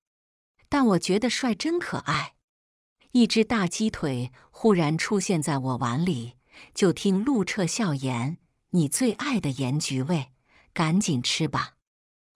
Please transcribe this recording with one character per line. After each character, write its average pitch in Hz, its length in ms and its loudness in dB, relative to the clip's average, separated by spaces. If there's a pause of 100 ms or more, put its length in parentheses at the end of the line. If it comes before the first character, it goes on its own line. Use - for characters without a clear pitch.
(720)
但 277 160 4
我 185 120 6
觉 - 200 0
得 233 100 0
帅 233 260 -2
真 330 240 -2
可 180 200 -6
爱。 - 380 -4 (760)
一 240 140 6
只 220 180 2
大 214 220 0
鸡 220 240 -2
腿 127 420 -4 (180)
忽 - 220 2
然 160 240 4
出 196 240 -2
现 180 220 0
在 143 160 -2
我 127 200 -2
碗 127 260 0
里， 123 320 -4 (380)
就 180 180 4
听 196 320 0
陆 254 200 2
彻 185 220 -2
笑 170 280 -2
言 131 420 -4 (340)
：“你 170 160 2
最 226 260 0
爱 262 280 -2
的 143 100 -2
盐 135 300 -2
焗 131 240 -2
味， 156 280 -2 (420)
赶 165 260 2
紧 139 220 0
吃 - 260 -2
吧。” - 280 -6 (600)